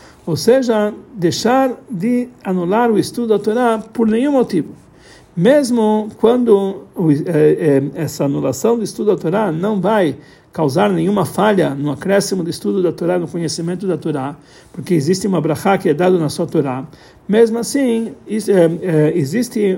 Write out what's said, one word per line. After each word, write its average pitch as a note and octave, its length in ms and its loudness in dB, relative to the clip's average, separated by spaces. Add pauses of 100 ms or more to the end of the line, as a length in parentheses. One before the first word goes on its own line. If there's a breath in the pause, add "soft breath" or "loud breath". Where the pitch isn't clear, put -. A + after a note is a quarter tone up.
(240 loud breath)
Ou D#3+ 120 -4
seja, A3 580 2 (180)
deixar A#3+ 600 0 (180)
de A#3+ 380 -2 (160)
anular F#3+ 440 0
o A3 80 2
estudo A#3 320 -2
da G#3 120 2
Torá A3+ 420 0 (100)
por A3+ 140 0
nenhum A#3 260 0
motivo. G#3 360 0 (680 loud breath)
Mesmo A3 800 2
quando A3 680 2 (100)
o, D#3+ 160 2
é, C#3 60 4 (100)
é, D3+ 560 4 (140)
essa D#3 280 -4
anulação C#3+ 540 0
do G#3+ 60 -4
estudo G#3+ 260 -4
da F#3 100 0
Torá F#3 300 -2
não F#3 300 -2
vai F3+ 360 0 (360 loud breath)
causar D#3+ 360 0
nenhuma F3+ 380 0
falha F3+ 480 0
no C#3+ 160 -4
acréscimo F#3+ 540 -2
do E3+ 40 -6
estudo G3+ 320 -4
da E3 120 0
Torá, F3 260 -2
no E3+ 80 -4
conhecimento E3+ 640 -6
da D#3+ 100 -2
Torá, D3 380 -6 (360 loud breath)
porque E3+ 220 -4
existe E3+ 320 0
uma F#3 140 0
brachá D#3 360 0
que F#3+ 120 -2
é D#3 40 2
dada F3+ 240 2
na D#3+ 120 0
sua F3 180 -4
Torá. C3+ 400 -2 (420 loud breath)
Mesmo A3+ 300 4
assim, A#3 540 -2 (120)
is-, G#3 240 -6
é, F3+ 220 4 (100)
é, D#3+ 360 2
existe F#3+ 600 -2